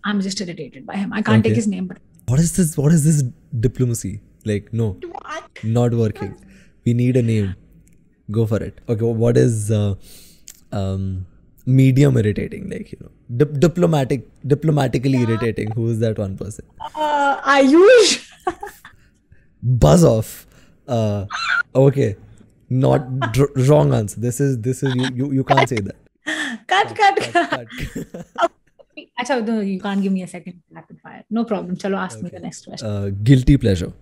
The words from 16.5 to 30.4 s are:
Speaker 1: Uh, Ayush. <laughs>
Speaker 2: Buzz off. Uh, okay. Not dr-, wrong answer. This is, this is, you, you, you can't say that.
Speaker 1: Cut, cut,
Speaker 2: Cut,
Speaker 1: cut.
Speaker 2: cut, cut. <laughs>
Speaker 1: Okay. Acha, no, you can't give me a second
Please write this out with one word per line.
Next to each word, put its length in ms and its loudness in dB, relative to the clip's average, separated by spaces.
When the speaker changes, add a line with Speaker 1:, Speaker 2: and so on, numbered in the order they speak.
Speaker 1:
Uh, 460 -2
Ayush. 720 6
<laughs> 1160 -14
Speaker 2:
Buzz 420 6
off. 420 0
Uh, 380 -2
okay. 420 2
Not 400 2
dr-, 180 2
wrong 260 4
answer. 260 -4
This 200 -4
is, 200 0
this 220 -4
is, 120 -2
you, 200 -2
you, 180 -4
you 120 0
can't 240 2
say 80 -4
that. 200 -8
Speaker 1:
Cut, 300 -2
cut, 200 2
Speaker 2:
Cut, 160 -6
Speaker 1:
cut. 180 0
Speaker 2:
cut, 180 -6
cut. 180 -2
<laughs> 40 -20
Speaker 1:
Okay. 160 -20
Acha, 260 -2
no, 140 -2
you 200 -4
can't 220 -4
give 100 0
me 100 -4
a 40 -12
second 440 -18